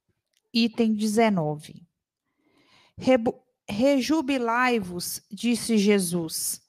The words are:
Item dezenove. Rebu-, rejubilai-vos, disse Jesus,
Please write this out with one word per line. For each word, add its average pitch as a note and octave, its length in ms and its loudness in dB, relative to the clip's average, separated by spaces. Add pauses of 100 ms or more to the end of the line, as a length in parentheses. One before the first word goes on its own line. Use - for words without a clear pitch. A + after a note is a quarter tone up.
(520)
Item A3+ 440 0
dezenove. G#3 920 0 (1080)
Rebu-, B3+ 420 2 (300)
rejubilai-vos, A#3+ 1500 0 (100)
disse A3+ 460 0
Jesus, F3+ 920 0